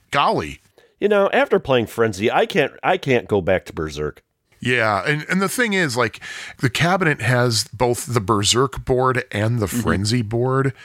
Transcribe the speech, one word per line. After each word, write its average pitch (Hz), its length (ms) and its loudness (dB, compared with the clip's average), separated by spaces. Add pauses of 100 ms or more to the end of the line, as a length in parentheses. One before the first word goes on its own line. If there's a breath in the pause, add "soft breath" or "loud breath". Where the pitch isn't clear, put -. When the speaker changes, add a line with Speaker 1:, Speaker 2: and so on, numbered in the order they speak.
(120)
Speaker 1:
golly." 143 480 0 (400 soft breath)
Speaker 2:
You 208 100 0
know, 202 240 4
after 240 260 2
playing 123 280 2
Frenzy, 110 440 0
I 175 140 2
can't, 156 260 0 (100)
I 180 160 0
can't 127 300 0
go 101 140 2
back 90 240 0
to - 80 -16
Berserk. 76 480 -6 (400)
Speaker 1:
Yeah, 110 440 0
and, 147 240 -2
and 180 120 0
the 190 80 0
thing 226 240 -2
is, 156 240 0
like, 117 240 -2 (380 loud breath)
the 123 100 0
cabinet 170 520 0
has 120 520 0
both 120 400 0
the 117 80 2
Berserk 110 640 0
board 127 440 0
and 110 300 -2
the 101 60 0
Speaker 2:
Mm-hmm. 120 160 -4
Speaker 1:
Frenzy 107 400 0
board, 127 520 0 (100)